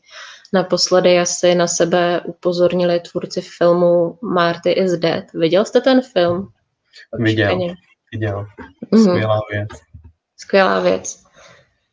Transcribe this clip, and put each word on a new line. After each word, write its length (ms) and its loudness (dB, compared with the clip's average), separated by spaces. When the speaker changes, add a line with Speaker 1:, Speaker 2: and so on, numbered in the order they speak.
Speaker 1:
Naposledy 680 2
asi 360 0
na 120 2
sebe 580 0
upozornili 760 0
tvůrci 420 -8
filmu 800 2
Marty 500 0
is 200 0
Dead. 320 -2
Viděl 320 0
jste 160 0
ten 200 2
film 460 -2
o 40 -2
Speaker 2:
Viděl, 260 0
Speaker 1:
šikaně? 240 -2
Speaker 2:
viděl. 320 -6
Speaker 1:
Mhm. 120 6
Speaker 2:
Skvělá 360 0
věc. 180 -6
Speaker 1:
Skvělá 420 0
věc. 440 -4